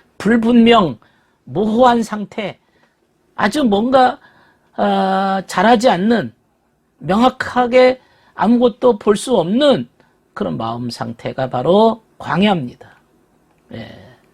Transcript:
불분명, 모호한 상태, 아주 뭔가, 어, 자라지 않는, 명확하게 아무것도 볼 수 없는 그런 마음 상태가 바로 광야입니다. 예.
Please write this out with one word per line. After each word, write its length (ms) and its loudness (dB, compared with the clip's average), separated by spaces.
불분명, 800 4
모호한 580 0
상태, 560 -10
아주 300 -2
뭔가, 540 2
어, 720 -2
자라지 420 2
않는, 440 0
명확하게 1000 0
아무것도 640 0
볼 180 0
수 200 -2
없는 520 0
그런 180 -6
마음 340 -8
상태가 600 -8
바로 520 2
광야입니다. 680 -4
예. 360 -20